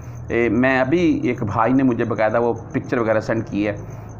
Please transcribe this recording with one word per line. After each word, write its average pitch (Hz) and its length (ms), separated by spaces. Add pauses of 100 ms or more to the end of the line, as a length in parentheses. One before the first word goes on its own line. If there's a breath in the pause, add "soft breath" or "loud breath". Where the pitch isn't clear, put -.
(300 loud breath)
ए, 117 180
मैं 127 320
अभी 156 240 (200)
एक 120 200
भाई 113 280
ने 135 100
मुझे 120 220
बाकायदा 110 340
वो 117 140 (220)
picture 127 240
वगैरह 110 220
send 113 240
की 101 200
है, - 380 (180)